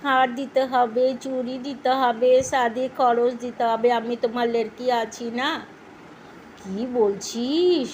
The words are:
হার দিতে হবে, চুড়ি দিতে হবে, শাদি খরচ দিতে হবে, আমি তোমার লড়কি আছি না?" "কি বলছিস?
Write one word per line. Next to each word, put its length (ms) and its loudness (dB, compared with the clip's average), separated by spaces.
হার 320 4
দিতে 300 -2
হবে, 400 2
চুড়ি 340 -4
দিতে 240 -2
হবে, 300 2
শাদি 420 0
খরচ 440 4
দিতে 220 -6
হবে, 280 2
আমি 240 0
তোমার 400 -2
লড়কি 360 -4
আছি 340 -4
না?" 100 -2
"কি 200 -8
বলছিস? 1000 0